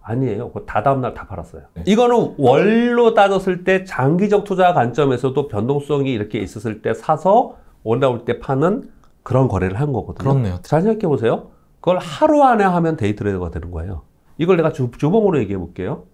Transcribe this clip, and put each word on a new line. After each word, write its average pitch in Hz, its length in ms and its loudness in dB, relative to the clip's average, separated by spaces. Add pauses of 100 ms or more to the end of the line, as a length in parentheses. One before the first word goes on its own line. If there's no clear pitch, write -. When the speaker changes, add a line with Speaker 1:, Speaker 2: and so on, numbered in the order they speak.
Speaker 1:
아니에요. 117 460 -4
그거 - 180 -12
다 107 160 -2
다음 139 200 2
날 113 120 -6
다 - 120 -16
팔았어요. - 360 -14 (120)
Speaker 2:
네. - 120 -12
Speaker 1:
이거는 220 520 2
월로 220 760 4
따졌을 190 500 2
때 190 200 0
장기적 190 600 0
투자 180 280 2
관점에서도 139 760 0
변동성이 139 640 -2
이렇게 104 260 -4
있었을 107 440 -8
때 113 120 -2
사서 196 640 0 (280)
올라올 123 400 0
때 117 160 -2
파는 165 500 -2 (320)
그런 123 260 2
거래를 95 300 -2
한 147 140 -2
거거든요. - 380 -4
Speaker 2:
그렇네요. 110 320 0
Speaker 1:
잘 151 200 0
생각해 220 240 0
보세요. 135 420 -2 (320)
그걸 180 180 0
하루 294 440 2
안에 233 220 4
하면 170 320 0
데이트레이더가 101 540 -2
되는 85 200 -10
거예요. 85 320 -10 (360)
이걸 170 180 2
내가 160 160 0
주-, 127 240 -4
주봉으로 143 440 2
얘기해 98 180 -4
볼게요. 92 560 -8